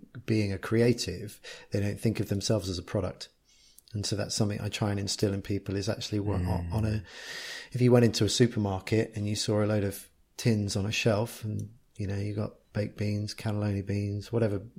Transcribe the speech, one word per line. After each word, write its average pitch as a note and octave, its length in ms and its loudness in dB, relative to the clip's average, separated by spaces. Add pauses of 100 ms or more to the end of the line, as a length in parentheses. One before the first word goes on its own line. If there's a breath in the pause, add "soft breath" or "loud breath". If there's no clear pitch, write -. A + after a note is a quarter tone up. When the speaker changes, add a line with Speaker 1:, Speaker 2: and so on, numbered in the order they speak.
(240)
Speaker 1:
being G#2+ 280 2
a F#2 60 -4
creative, A2 840 0 (320 loud breath)
they G#2 80 0
don't G2+ 200 -2
think A2+ 200 0
of G2+ 100 -2
themselves G2 400 0
as E2+ 80 -4
a F2+ 40 -8
product. - 460 -4 (640 soft breath)
And G#2 140 -4
so - 80 -2
that's G2+ 220 -4
something G#2 240 0
I G#2 80 -4
try G#2 220 0
and G2+ 100 0
instill G2+ 340 0
in G2 80 -4
people G2 320 -4
is G2 140 -2
actually G#2+ 320 -2
what, G2 200 0
Speaker 2:
Mm. F2 320 -2
Speaker 1:
on A2 120 0
a, G#2+ 180 0 (680 loud breath)
if B2 80 -4
you B2 100 8
went A#2+ 140 10
into A2 200 4
a G2 40 4
supermarket A2 880 2
and G#2 120 -2
you G#2+ 60 0
saw G#2+ 300 2
a - 20 2
load G#2+ 160 2
of - 260 -4 (280)
tins G#2+ 400 2
on G2 100 0
a G#2+ 60 -2
shelf A2 520 0
and, G#2 260 -6 (260)
you G2+ 100 -4
know, G2+ 100 -2
you G#2 160 -4
got G#2 200 -2 (200)
baked G#2+ 240 -2
beans, G#2 380 -2
cannelloni G#2 500 -2
beans, G2+ 480 -2
whatever, G#2 300 2 (160)